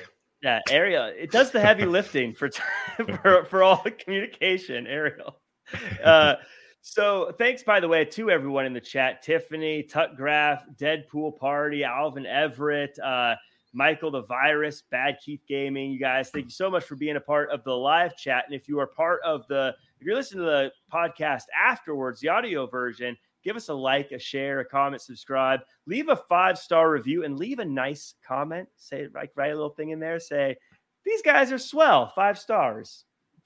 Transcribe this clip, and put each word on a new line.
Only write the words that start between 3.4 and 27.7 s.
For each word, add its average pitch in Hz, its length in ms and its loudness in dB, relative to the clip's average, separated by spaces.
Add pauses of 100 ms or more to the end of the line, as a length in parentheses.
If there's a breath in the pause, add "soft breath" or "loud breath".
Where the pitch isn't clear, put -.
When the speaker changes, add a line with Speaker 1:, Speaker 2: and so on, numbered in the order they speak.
Speaker 1:
for 190 180 4
all 190 200 8
the 214 80 -4
communication, 185 960 -4
Arial. 147 520 -6 (640 loud breath)
Uh, 156 320 10 (460 loud breath)
so 202 560 0
thanks, 254 260 0
by 208 160 4
the 170 80 0
way, 160 180 4
to 214 240 -4
everyone 139 360 0
in 127 80 -6
the 120 80 -10
chat, 131 420 -2
Tiffany, 156 600 -4
Tuckgraph, 147 920 -2
Deadpool 151 600 -4
Party, 147 460 -2
Alvin 135 420 -4
Everett, 143 720 -4
uh, 123 360 -2 (380 soft breath)
Michael 151 380 0
the 131 120 -6
Virus, 147 680 -2
Bad 131 340 -2
Keith 147 240 -12
Gaming. 139 440 -4
You 131 80 -8
guys, 131 300 -2
thank 139 160 -8
you 120 60 -20
so 190 180 -4
much 180 160 -2
for 143 100 -14
being 147 220 -4
a 139 40 -8
part 147 280 0
of 127 140 -6
the 131 100 -4
live 160 420 2
chat. 127 300 -2
And 143 100 -12
if 135 140 -12
you 147 100 -2
are 139 80 -2
part 165 380 -2
of 151 240 -4
the, 135 260 -2 (240)
if 131 60 -14
you're 202 100 -2
listening 196 300 -6
to 160 40 0
the 139 220 2 (220)
podcast 156 500 -2 (160)
afterwards, 147 640 -2
the 151 80 -2
audio 180 380 -2
version, 123 500 -8 (260)
give 220 140 -6
us 226 100 -16
a 160 60 -6
like, 139 400 -2
a 123 60 -12
share, 139 420 -6
a 127 40 -6
comment, 139 360 -2
subscribe, 131 580 -2 (280)
leave 269 200 -6
a 294 80 4
five-star 175 760 4
review, 151 360 -2
and 139 120 -6
leave 240 220 -6
a 202 60 -6
nice 139 480 -6 (120)